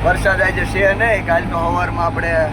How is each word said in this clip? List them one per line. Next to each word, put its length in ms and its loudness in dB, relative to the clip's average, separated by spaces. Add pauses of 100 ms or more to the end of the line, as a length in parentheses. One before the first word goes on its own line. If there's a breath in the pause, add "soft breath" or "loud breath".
વરસાદ 380 2
આજે 240 0
છે 280 2
નહીં, 320 0
કાલ 180 2
તો 60 -6
સવારમાં 560 -2
આપણે 280 -2 (200)